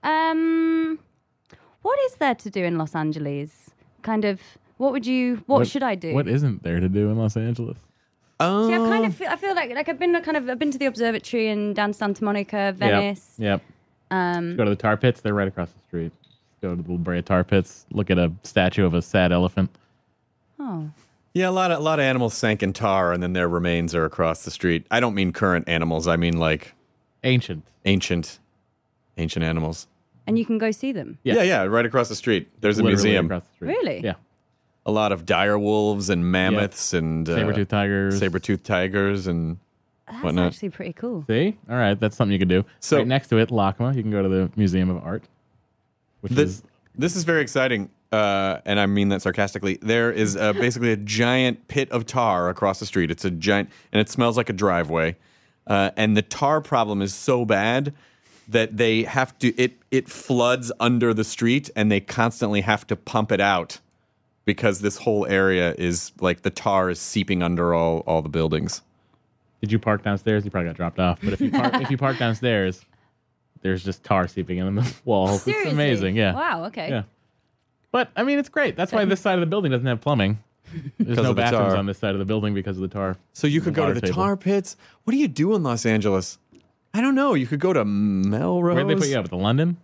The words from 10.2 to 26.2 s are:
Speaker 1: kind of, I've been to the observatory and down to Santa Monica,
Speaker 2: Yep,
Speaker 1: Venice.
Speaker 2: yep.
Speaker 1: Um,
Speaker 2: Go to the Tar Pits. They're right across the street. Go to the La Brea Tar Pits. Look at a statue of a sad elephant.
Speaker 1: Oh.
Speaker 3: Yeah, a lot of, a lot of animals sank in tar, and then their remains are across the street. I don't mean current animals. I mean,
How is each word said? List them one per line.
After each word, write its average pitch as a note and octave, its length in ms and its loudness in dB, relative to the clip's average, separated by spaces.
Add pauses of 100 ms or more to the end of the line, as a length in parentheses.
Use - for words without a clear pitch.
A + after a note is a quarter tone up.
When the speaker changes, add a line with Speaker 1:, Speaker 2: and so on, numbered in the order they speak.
Speaker 1:
kind D#4+ 140 -2
of, B3+ 120 -2
I've B3+ 100 -4
been D4 120 -2
to C4 80 -6
the C#4 80 -2
observatory A3+ 600 -2
and G#3 260 -2
down G#3 160 0
to G3+ 40 -4
Santa G3+ 300 -4
Monica, G3+ 320 -2
Speaker 2:
Yep, G3 200 -2
Speaker 1:
Venice. G3+ 640 0
Speaker 2:
yep. G2+ 240 0 (480)
Speaker 1:
Um, F3 460 -2
Speaker 2:
Go A2 80 2
to G2+ 60 2
the G#2 60 0
Tar G#2+ 200 0
Pits. B2 240 0
They're G#2 140 -2
right G2+ 140 2
across F2+ 220 -6
the - 160 -20
street. E2 260 -6 (500)
Go F2+ 120 -4
to E2+ 80 -6
the E2 80 -10
La F2 80 -4
Brea F2 240 -4
Tar F2+ 220 2
Pits. - 480 -2
Look G2+ 180 -4
at F2+ 80 -4
a E2+ 140 2 (100)
statue F#2+ 420 2
of E2+ 100 2
a F2 80 0
sad F2+ 300 2
elephant. F2+ 380 0 (880)
Speaker 1:
Oh. F3 320 -8 (420)
Speaker 3:
Yeah, F#3 160 0
a F#3 40 0
lot F#3 180 2
of, E3 80 0
a D3 40 -4
lot D#3 180 2
of - 40 4
animals B2+ 300 0
sank G#2+ 280 0
in F#2+ 100 0
tar, F#2+ 400 2
and F2 100 -2
then F2+ 120 -2
their F2+ 140 2
remains E2+ 460 0
are E2 100 2
across D#2+ 400 -2
the E2 60 -10
street. E2+ 400 -2
I A#2 100 2
don't A#2+ 140 0
mean F#2+ 180 0
current F2+ 360 0
animals. E2 400 0
I E2+ 80 2
mean, E2+ 220 0